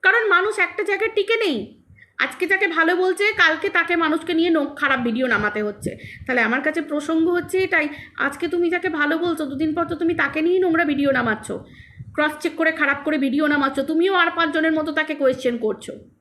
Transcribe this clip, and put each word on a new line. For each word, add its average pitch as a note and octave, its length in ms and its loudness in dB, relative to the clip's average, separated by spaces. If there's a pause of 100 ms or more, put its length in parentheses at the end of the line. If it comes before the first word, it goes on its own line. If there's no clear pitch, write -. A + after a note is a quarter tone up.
কারণ A4 260 4
মানুষ F#4+ 300 2
একটা F4+ 240 -2
জায়গায় G#4 320 0
টিকে G#4 220 2
নেই। D4+ 480 -4 (340)
আজকে - 280 -2
যাকে F#4+ 220 2
ভালো E4 280 2
বলছে, F#4 360 0
কালকে E4+ 360 2
তাকে F4 280 0
মানুষকে E4 380 0
নিয়ে E4 160 2
নোক D4 260 0
খারাপ C4+ 240 0
ভিডিও A#3+ 260 0
নামাতে G#3 360 0
হচ্ছে। G#3 340 -6 (300)
তাহলে B3 140 2
আমার A3+ 200 2
কাছে D#4 220 -2
প্রসঙ্গ D#4+ 460 0
হচ্ছে F4 300 0
এটাই, F4 300 2 (280)
আজকে C#4 320 -4
তুমি F4 220 0
যাকে F4 180 -2
ভালো D#4 300 0
বলছো, D#4+ 280 -2
দুদিন C#4+ 280 -2
পর E4+ 100 0
তো E4+ 100 -6
তুমি E4 200 0
তাকে D#4 280 -2
নিয়েই F4+ 160 2
নোংরা E4+ 260 2
ভিডিও C#4+ 280 0
নামাচ্ছ, A#3 400 -2 (640)
ক্রস D4+ 260 0
চেক E4 160 -4
করে D#4+ 160 2
খারাপ D4 320 0
করে D4+ 140 0
ভিডিও C#4 280 2
নামাচ্ছ, C#4 340 2
তুমিও D#4+ 340 2
আর F4 220 4
পাঁচজনের D#4+ 360 2
মতো D#4 200 -2
তাকে D#4 220 -2
কোয়েশ্চেন B3+ 440 0
করছো G#3+ 340 -4 (280)